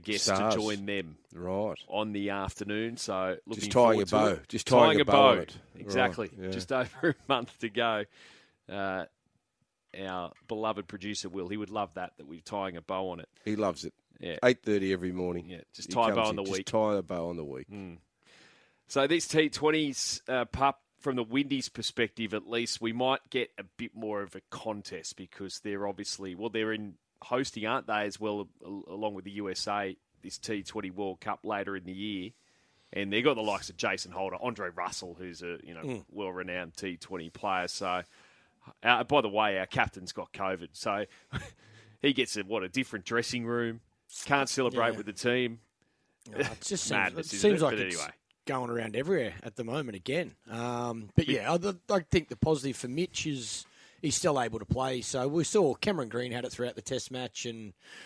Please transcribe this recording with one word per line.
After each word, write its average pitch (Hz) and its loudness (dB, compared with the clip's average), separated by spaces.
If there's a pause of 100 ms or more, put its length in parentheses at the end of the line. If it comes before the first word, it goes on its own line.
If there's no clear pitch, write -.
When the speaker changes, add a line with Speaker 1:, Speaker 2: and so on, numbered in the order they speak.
Speaker 1:
guests 101 0
Speaker 2:
Stars. 101 4
Speaker 1:
to 101 2
join 104 -2
them 92 -4 (160)
Speaker 2:
Right. 92 -2 (120)
Speaker 1:
on 107 0
the 101 0
afternoon. 104 -2
So 92 0 (100)
looking 104 -4
Speaker 2:
Just 104 -2
tying 123 10
Speaker 1:
forward 110 8
Speaker 2:
a - -2
Speaker 1:
to - -4
Speaker 2:
bow. 107 8
Speaker 1:
it. 82 0
Speaker 2:
Just - -4
tying 147 10
a - 8
bow 104 2
Speaker 1:
Tying 127 10
a 131 12
Speaker 2:
on 110 8
Speaker 1:
bow. 87 0
Speaker 2:
it. - -8 (220)
Speaker 1:
Exactly. 101 2
Speaker 2:
Right, 92 -10
yeah. 95 -4
Speaker 1:
Just 92 -4
<laughs> 127 -2
over 175 6
a 139 4 (120)
month 123 0
to 117 -4
go. 110 2 (640)
Uh, 95 -2 (920)
our 92 -6 (160)
beloved 107 -2
producer, 101 -8
Will, 90 -6
he 104 -6
would 104 -6
love 101 -4
that, 90 -8
that 76 -20
we're 82 -14
tying 95 -6
a 82 -12
bow 95 -4
on 87 -8
it. 80 -16 (140)
Speaker 2:
He 107 -2
loves 98 0
it. - -12 (260)
Speaker 1:
Yeah. 85 -6
Speaker 2:
Eight 127 6
thirty 98 4
every 90 -2
morning. 90 -2
Speaker 1:
Yeah, 85 -14 (120)
just - -12
Speaker 2:
He - -6
Speaker 1:
tie 113 4
a 98 2
bow - -
Speaker 2:
comes 110 4
Speaker 1:
on 104 0
the 101 -4
Speaker 2:
in. - -4
Just 95 0
Speaker 1:
week. 98 -6
Speaker 2:
tie 107 4
a 95 0
bow 87 -4
on 85 -6
the 80 -6
week. 69 -10
Speaker 1:
Mm. 95 -12 (920)
So 139 4
this 165 4
T 156 6
twenties, 151 2
uh, 123 2
Pup, 135 2 (180)
from 131 0
the 123 2
Windies' 131 0
perspective 110 -2
at 107 -4
least, 117 -2
we 113 0
might 131 2 (100)
get 123 0
a 101 -10
bit 117 -12
more 107 -4
of 98 -10
a 95 -12 (100)
contest 104 -8
because 95 -10
they're 101 -4
obviously, 98 -6
well, 107 -4
they're 110 0
in 104 -6 (280)
hosting, 123 -2
aren't 120 0
they, 107 2
as 98 -6
well, 104 -2 (160)
al-, 98 -10
along 104 -4
with 92 -10
the 101 -12
U 101 -4
S - -4
A, 101 -2 (240)
this - -12
T 107 -4
twenty 101 -6
World 95 -4
Cup 104 -4
later 101 -2
in 90 -8
the 92 -8
year. 101 -6 (640)
And 98 -2
they've 113 4
got 143 6
the 113 -2
likes 101 0
of 90 -16
Jason 95 -2
Holder, 92 -4
Andre 104 -4
Russell, 87 -8
who's 87 -12
a, 87 -6
you 82 -16
know, 80 -14
Speaker 3:
Mm. 120 -8
Speaker 1:
well-renowned 90 -6
T 92 -6
twenty 85 -8
player. 92 0
So, 90 -2 (800)
uh, 120 6
by 143 2
the 110 0
way, 104 0
our 92 -2
captain's 98 -4
got 90 -12
covid. 95 -4
So 104 -4 (260)
<laughs> - -14
he 143 4
gets 120 -2
a, 101 -4
what, 101 -2
a 92 -4
different 117 -4
dressing 117 -2
room. 117 -2 (460)
Can't 139 4
celebrate 117 2
Speaker 3:
Yeah. 107 -2
Speaker 1:
with 104 -6
the 104 -6
team. 120 0 (680)
Speaker 3:
No, - -6
it 143 0 (140)
just - -4
seems, - -2
Speaker 1:
Madness, 180 0
Speaker 3:
it - -6
Speaker 1:
isn't 208 6
Speaker 3:
seems 180 6
Speaker 1:
it? 156 6
Speaker 3:
like 117 2
Speaker 1:
But 101 0
Speaker 3:
it's 90 -2
Speaker 1:
anyway. 73 -4 (340)
Speaker 3:
going 127 -2
around 113 -2
everywhere 139 2
at 117 -12
the 123 -4
moment 120 -4
again. 131 -2 (140)
Um, 117 -4
but - 4
Speaker 1:
Bit 127 4
Speaker 3:
yeah, 117 2
I, 185 0
I 196 6
think 160 0
the - -8
positive 139 2
for 123 -8
Mitch 160 -2
is 131 -6 (360)
he's 147 0
still 147 4
able 113 -2
to 101 -10
play. 131 0
So 127 0
we 156 2
saw 165 6
Cameron 156 0
Green 123 -2
had 120 -4
it 123 -6
throughout 120 -4
the 107 -10
Test 127 -4
match, 127 -6
and, 113 -8 (320)